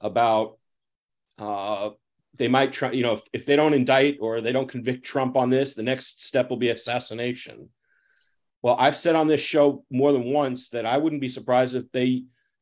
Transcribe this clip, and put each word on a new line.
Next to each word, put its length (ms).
about, 580
uh, 520
they 140
might 240
try, 180
you 120
know, 100
if, 100
if 140
they 80
don't 180
indict 480
or 200
they 120
don't 160
convict 380
Trump 300
on 120
this, 260
the 80
next 420
step 260
will 60
be 140
assassination. 1000
Well, 160
I've 180
said 180
on 140
this 120
show 500
more 220
than 120
once 460
that 160
I 100
wouldn't 240
be 80
surprised 480
if 160
they 320